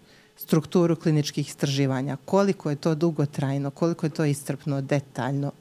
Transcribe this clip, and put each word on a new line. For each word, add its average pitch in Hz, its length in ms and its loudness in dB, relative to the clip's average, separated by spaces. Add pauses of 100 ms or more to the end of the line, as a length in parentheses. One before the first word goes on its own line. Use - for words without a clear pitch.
(360)
strukturu 165 600 2
kliničkih 151 520 0
istraživanja, 135 680 -2
koliko 190 520 0
je 147 60 -2
to 160 180 0
dugotrajno, 143 760 0
koliko 170 360 -2
je 147 40 0
to 160 140 -2
iscrpno, 143 560 -2
detaljno, 139 800 -2